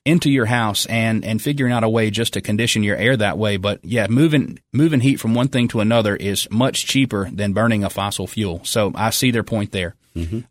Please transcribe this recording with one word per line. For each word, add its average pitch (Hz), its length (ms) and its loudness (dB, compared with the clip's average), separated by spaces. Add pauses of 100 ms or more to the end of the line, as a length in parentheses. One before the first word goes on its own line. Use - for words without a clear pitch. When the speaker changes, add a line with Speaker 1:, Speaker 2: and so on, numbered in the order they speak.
Speaker 1:
into 156 240 2
your 135 160 4
house 113 400 0
and, 113 400 0
and 110 160 -2
figuring 139 320 0
out 117 100 0
a 113 60 2
way 110 200 2
just 113 240 -2
to 101 80 -4
condition 107 420 0
your 104 120 0
air 123 220 2
that 101 200 0
way. 104 200 0
But 101 260 -4
yeah, 107 240 0
moving, 143 500 2 (140)
moving 147 300 2
heat 135 180 4
from 113 140 0
one 123 160 2
thing 120 200 0
to 113 120 0
another 107 340 2
is 98 340 -4
much 120 360 0
cheaper 107 440 0
than 101 220 -2
burning 107 320 2
a 92 60 -2
fossil 98 380 -6
fuel. 95 360 -4
So 101 320 -2
I 107 140 0
see 127 220 0
their 117 120 0
point 101 300 -4
there. 90 220 -4 (200)
Speaker 2:
Mm-hmm. 85 240 -4 (120)